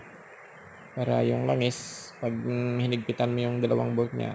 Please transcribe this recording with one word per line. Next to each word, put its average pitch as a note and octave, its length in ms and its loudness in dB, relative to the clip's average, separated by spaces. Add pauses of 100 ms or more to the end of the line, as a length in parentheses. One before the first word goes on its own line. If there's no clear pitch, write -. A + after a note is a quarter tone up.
(960)
Para A#2+ 320 4
yung B2 240 2
langis, - 720 0
pag, A#2+ 80 0
mm, A#2+ 560 0
hinigpitan A#2+ 480 0
mo A#2+ 80 0
yung A#2+ 160 0
dalawang A#2+ 400 2
bolt A#2+ 160 0
niya, A#2 200 -2